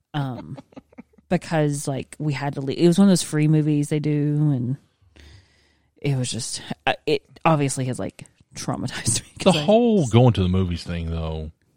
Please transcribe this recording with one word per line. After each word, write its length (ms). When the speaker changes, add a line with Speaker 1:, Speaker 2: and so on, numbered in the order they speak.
Speaker 1:
um, 440
<laughs> 360
because, 580
like, 320
we 140
had 220
to 60
leave. 160
It 100
was 100
one 100
of 40
those 120
free 240
movies 420
they 100
do, 520
and 260
it 160
was 140
just, 300
uh, 60
it 180
obviously 400
has, 140
like, 260
traumatized 640
<laughs> 20
me, 60
'cause 140
Speaker 2:
The 60
Speaker 1:
I 60
Speaker 2:
whole 420
going 260
to 100
the 60
movies 340
thing, 260
though, 420